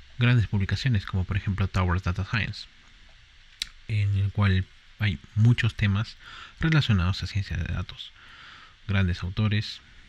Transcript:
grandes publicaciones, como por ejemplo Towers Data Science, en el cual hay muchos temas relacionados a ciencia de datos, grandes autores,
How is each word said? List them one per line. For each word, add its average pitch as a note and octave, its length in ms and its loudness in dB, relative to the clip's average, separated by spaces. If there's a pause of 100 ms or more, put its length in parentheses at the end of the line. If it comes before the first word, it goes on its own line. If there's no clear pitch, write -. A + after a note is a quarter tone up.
(180)
grandes A#2+ 300 4
publicaciones, G2+ 580 0
como F#2 180 -2
por - 140 -2
ejemplo F#2+ 280 0
Towers F#2 360 0
Data F#2 240 -2
Science, - 400 -4 (1200)
en G2+ 300 0
el G2 140 0
cual F#2+ 340 2 (320)
hay G#2 200 -2 (160)
muchos A#2 400 4
temas G#2 420 0 (440)
relacionados G#2+ 640 2
a - 20 -6
ciencia - 300 -4
de E2 80 -2
datos, - 480 -8 (720)
grandes F#2+ 380 0
autores, G#2 560 -2 (280)